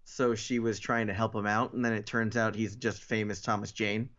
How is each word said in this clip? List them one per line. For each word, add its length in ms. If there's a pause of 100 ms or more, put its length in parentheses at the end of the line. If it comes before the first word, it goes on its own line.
So 320
she 240
was 180
trying 300
to 60
help 200
him 120
out, 260
and 120
then 80
it 140
turns 300
out 180
he's 220
just 260
famous 400
Thomas 300
Jane, 360 (100)